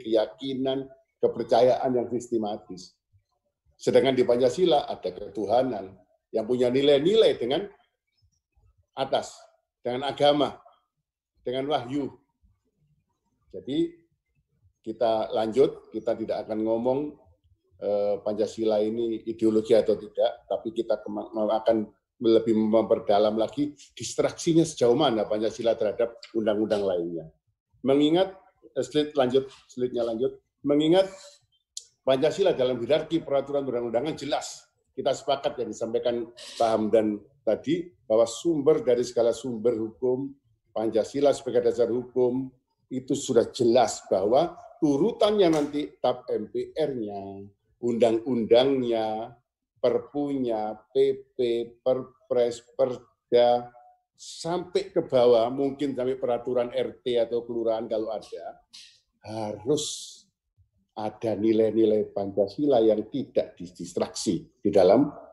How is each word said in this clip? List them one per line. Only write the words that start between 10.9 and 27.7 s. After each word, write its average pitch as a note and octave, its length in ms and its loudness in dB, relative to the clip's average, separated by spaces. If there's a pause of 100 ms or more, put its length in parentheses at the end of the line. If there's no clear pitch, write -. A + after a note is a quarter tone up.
dengan C3+ 240 -4
wahyu. C3+ 400 -4 (1400)
Jadi D#3 400 -6 (880)
kita A2 480 -2
lanjut, A#2 640 0
kita A2 240 -4
tidak G#2+ 240 -6
akan G#2+ 160 -6
ngomong, A#2 400 0 (800)
eh, G2+ 400 -2
Pancasila G#2+ 640 -2
ini A2+ 400 -4
ideologi A2 480 0
atau G#2+ 240 4
tidak, - 560 -2
tapi A2 240 -6
kita A2 240 -2
kema-, G#2 320 -10
akan G#2+ 560 0 (280)
lebih A2+ 400 2
memperdalam G#2+ 800 2
lagi C#3+ 400 -4 (160)
distraksinya - 720 0
sejauh B2+ 320 2
mana A#2 320 0
Pancasila A2 480 -2
terhadap G#2+ 400 -2 (160)
undang-undang G#2 560 0
lainnya. E2+ 400 -4 (560)